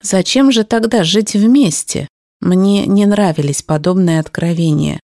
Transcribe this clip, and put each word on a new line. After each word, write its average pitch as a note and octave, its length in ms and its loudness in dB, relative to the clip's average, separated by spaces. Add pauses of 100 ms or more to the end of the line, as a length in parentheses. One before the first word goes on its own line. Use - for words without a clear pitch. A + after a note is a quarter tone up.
Зачем C4 520 0
же A3+ 100 2
тогда A3+ 400 0
жить G3 320 -2
вместе? G#3+ 720 0 (340)
Мне F#3+ 460 0
не G3+ 200 2
нравились F3 560 0
подобные E3 580 0
откровения. D#3 840 -2